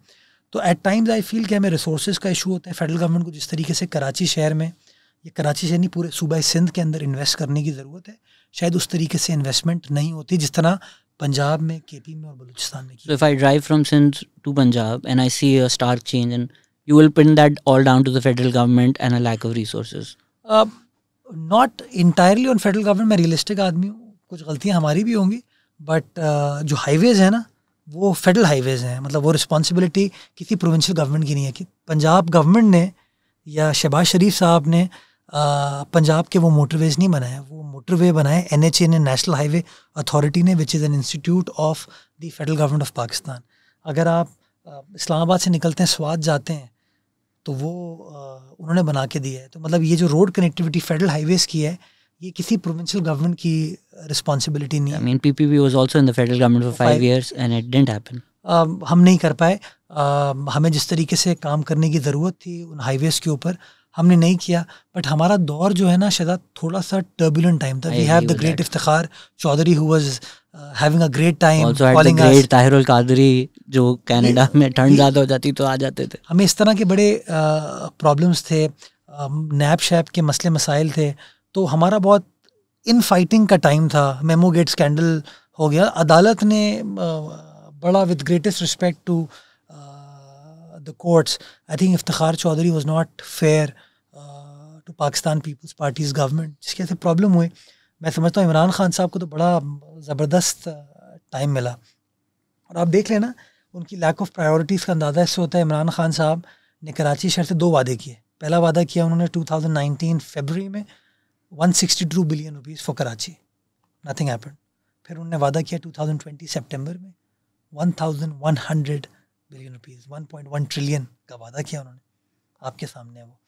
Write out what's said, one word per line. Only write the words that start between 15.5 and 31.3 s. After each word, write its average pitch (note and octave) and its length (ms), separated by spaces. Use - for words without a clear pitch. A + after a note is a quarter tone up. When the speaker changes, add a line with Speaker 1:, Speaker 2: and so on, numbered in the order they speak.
Speaker 2:
a B2 100
stark B2 260
change A#2+ 340
and A#2+ 100
you D3+ 120
will D3+ 160
pin D#3 120
that D3 180
all C3+ 160
down C3 180
to C3 140
the A#2+ 80
federal B2+ 280
government B2 480
and B2 120
a A#2+ 80
lack A2+ 240
of A#2 120
resources। G#2+ 480
Speaker 1:
Uh, A3 180
not G3+ 340
entirely F#3 640
on C4 80
federal G#3 280
government। G#3 240
मैं G#3+ 120
रियलिस्टिक E3+ 420
आदमी F3+ 280
हूँ, A3+ 320
कुछ D#3 140
गलतियाँ D#3 340
हमारी D#3 260
भी A#3 100
होंगी, G#3 240
but, D#3+ 180
uh, D3 640
जो D3+ 120
हाईवेज G3 440
हैं F#3+ 120
ना, A#3 140
वो F3+ 240
फेडरल G3 320
हाईवेज C3 380
हैं, B2+ 160
मतलब C#3+ 220
वो D#3 100
रिस्पॉन्सिबिलिटी E3+ 800
किसी G3+ 180
प्रोविंशियल E3 400
गवर्नमेंट D3+ 300
की C#3+ 100